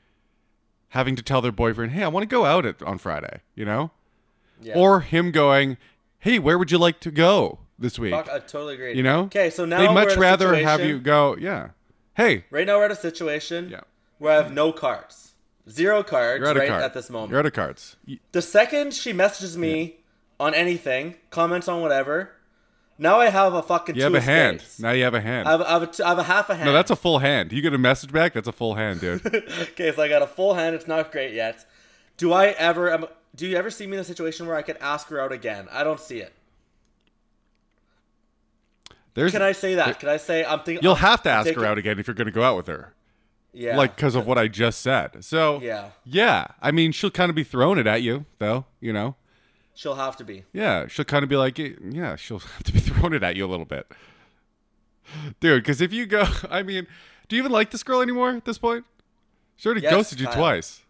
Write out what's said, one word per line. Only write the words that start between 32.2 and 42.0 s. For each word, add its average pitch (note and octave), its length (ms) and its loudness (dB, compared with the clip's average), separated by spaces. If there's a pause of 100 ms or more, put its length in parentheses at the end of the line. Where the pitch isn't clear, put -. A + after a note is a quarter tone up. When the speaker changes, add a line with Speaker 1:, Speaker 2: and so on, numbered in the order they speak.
Speaker 2:
I G3 140 6
ever, E3+ 460 2
um, D#3+ 140 -4 (280)
do D#3+ 120 -8
you F#3 100 -4
ever G3 140 -4
see G3+ 160 -14
me G3 60 -8
in G3 80 -6
a - 20 -8
situation E3 440 -8
where E3 100 -4
I D3+ 40 -4
could D3+ 200 -10
ask D3 260 -6
her D3+ 140 -8
out C3+ 100 -4
again? G#2+ 400 -8
I C#3 120 -4
don't D#3 160 -2
see B2 200 -12
it. F2+ 140 -16 (2750)
Speaker 1:
There's F3+ 200 0
Speaker 2:
Can G#3 80 0
I G3 100 2
say F#3+ 240 -2
that? E3 100 2
Speaker 1:
there A#2+ 100 -2
Speaker 2:
Can C#3+ 140 -6
I D3+ 80 2
say D#3+ 280 -2
I'm D3+ 160 -4
thinking? E3+ 220 -6
Speaker 1:
You'll F#3 100 8
Speaker 2:
I'm, B2+ 60 2
Speaker 1:
have G3+ 240 4
to E3 60 0
Speaker 2:
I'm A2+ 100 4
Speaker 1:
ask A2 80 0
her D#3+ 80 0
Speaker 2:
taking A2+ 100 -2
Speaker 1:
out G#2 120 0
again G#2 220 -2
if G#2 80 -8